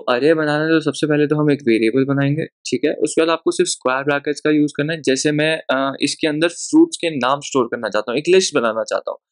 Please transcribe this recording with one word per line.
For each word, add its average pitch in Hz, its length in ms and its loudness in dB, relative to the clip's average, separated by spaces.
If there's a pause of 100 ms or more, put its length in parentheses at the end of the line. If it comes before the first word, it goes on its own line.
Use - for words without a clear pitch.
(120)
array 135 220 4
बनाना 151 300 0
है 160 60 -2
तो 160 120 2
सबसे 151 260 -2
पहले 147 200 2
तो 147 80 0
हम 151 160 2
एक 135 160 -2
variable 113 380 2
बनाएंगे, 139 400 0 (200)
ठीक - 200 -2
है। 156 160 0
उसके - 200 0
बाद 165 80 2
आपको 165 220 0
सिर्फ 170 180 0
square 131 360 -2
brackets 143 360 -2
का 156 100 0
यूज़ 147 260 2
करना 151 160 -2
है। 160 80 -8
जैसे 135 320 0
मैं, 151 180 0 (200)
अ, 135 200 0 (100)
इसके 143 260 -2
अंदर 156 200 0 (120)
fruits 165 380 2
के 170 200 -4
नाम 131 260 0
store - 240 0
करना 117 220 -6
चाहता 107 220 -4
हूँ, 117 80 -2
एक 170 100 -2
list 180 260 2
बनाना 113 300 0
चाहता - 260 -4
हूँ, - 80 -12 (120)